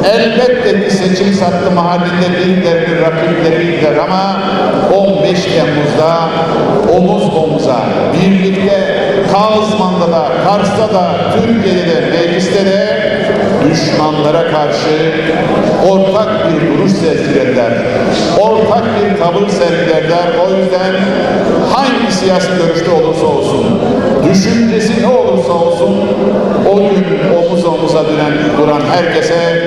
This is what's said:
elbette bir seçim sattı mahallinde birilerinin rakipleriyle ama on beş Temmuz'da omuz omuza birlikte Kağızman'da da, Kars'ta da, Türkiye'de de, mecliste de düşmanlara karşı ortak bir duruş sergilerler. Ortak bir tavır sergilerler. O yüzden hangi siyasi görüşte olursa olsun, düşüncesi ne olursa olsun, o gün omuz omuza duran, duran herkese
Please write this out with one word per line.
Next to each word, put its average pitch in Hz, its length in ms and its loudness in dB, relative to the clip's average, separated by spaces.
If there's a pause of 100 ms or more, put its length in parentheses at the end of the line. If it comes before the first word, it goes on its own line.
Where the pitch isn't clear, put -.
(140)
elbette 226 680 2
bir - 80 -2
seçim 190 440 0
sattı 180 420 0
mahallinde 175 640 0
birilerinin 170 640 0
rakipleriyle 165 1000 0
ama 190 400 -2 (540)
on 190 280 2
beş 180 200 0
Temmuz'da 151 760 0 (800)
omuz 196 260 2 (120)
omuza 156 440 0 (340)
birlikte 190 680 2 (520)
Kağızman'da 190 800 0
da, 160 160 0 (180)
Kars'ta 202 480 0
da, 180 180 0 (240)
Türkiye'de 185 540 0
de, 160 280 0
mecliste 185 480 0
de 208 360 0 (680)
düşmanlara 156 800 0
karşı 156 600 0 (760)
ortak 190 400 0 (180)
bir 156 300 0
duruş - 140 0
sergilerler. 131 800 0 (680)
Ortak 208 440 2
bir 196 360 -2
tavır 175 300 0
sergilerler. 170 800 0 (200)
O 190 100 0
yüzden 185 360 0 (800)
hangi 233 400 0
siyasi 185 340 0
görüşte 170 440 0
olursa 160 340 2
olsun, - 560 0 (480)
düşüncesi 220 720 2
ne 226 60 2
olursa 240 440 0
olsun, 170 440 0 (720)
o 202 60 2
gün 196 300 2 (320)
omuz 170 280 0
omuza 160 340 0
duran, 151 340 0 (240)
duran 147 240 2 (140)
herkese 170 720 0